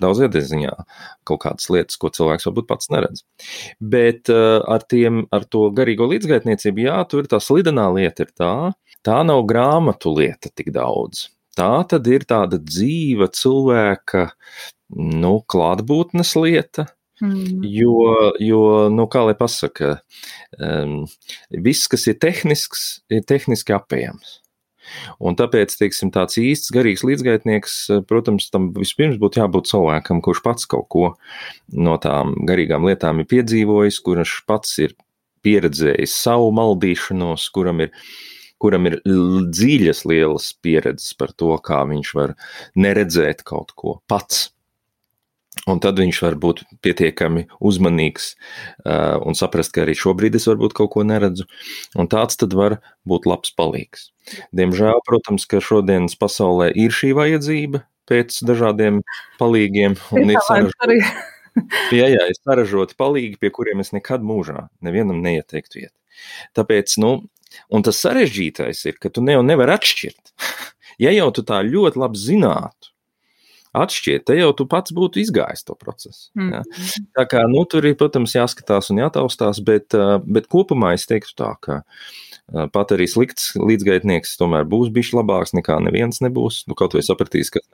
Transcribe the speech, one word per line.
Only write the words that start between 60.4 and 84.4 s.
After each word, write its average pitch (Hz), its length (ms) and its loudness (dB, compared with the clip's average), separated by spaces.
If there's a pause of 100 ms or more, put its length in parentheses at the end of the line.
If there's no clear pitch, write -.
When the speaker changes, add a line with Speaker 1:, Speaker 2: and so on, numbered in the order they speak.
Speaker 1:
sarežģīti. 208 380 2
Speaker 2:
arī. 233 120 6 (920)
Speaker 1:
Jā, 123 240 4
jā, 98 140 4
ir 90 140 -4
sarežģīti 101 580 0
palīgi, 131 400 -4
pie 104 100 0
kuriem 104 300 -4
es 98 100 -8
nekad 117 320 -6
mūžā 95 460 -6 (140)
nevienam 87 420 -2
neieteiktu 80 640 -6
iet. - 80 -20 (600)
Tāpēc, 107 440 0
nu, 113 300 0 (420)
un 107 120 2
tas 101 200 0
sarežģītais 98 840 -2
ir, 80 140 -6
ka - 80 -4
tu 120 140 -4
ne-, 139 160 4
jau 123 40 4
nevar 143 360 4
atšķirt. - 600 -6
<laughs> - 360 -12 (220)
Ja 127 160 4
jau 202 160 4
tu 113 160 -4
tā 107 160 -2
ļoti 143 400 2
labi 120 160 -4
zinātu, 113 720 0 (880)
atšķiet, 143 500 -2
te 131 120 4
jau 165 180 4
tu 135 120 -2
pats 180 260 -4
būtu 180 280 -2
izgājis - 440 -4
to - 120 -14
procesu, - 560 -18
ja. 190 280 -6
Speaker 2:
Mhm. 185 540 -10
Speaker 1:
Tā 131 120 2
kā, 120 200 2
nu, 139 160 2
tur 156 220 0
ir, 147 120 2
protams, 139 380 0
jāskatās 110 560 0
un 101 100 2
jātaustās, 123 640 -2
bet, 107 300 2
ā, 101 280 4
bet 107 260 0
kopumā 135 480 2
es - 120 -6
teiktu - 280 -4
tā, 55 140 -4 (100)
ka, 71 220 -6
ā, - 880 -12
pat 101 240 0
arī 90 140 2
slikts - 480 -2
līdzgaitnieks 98 800 0
tomēr 80 300 0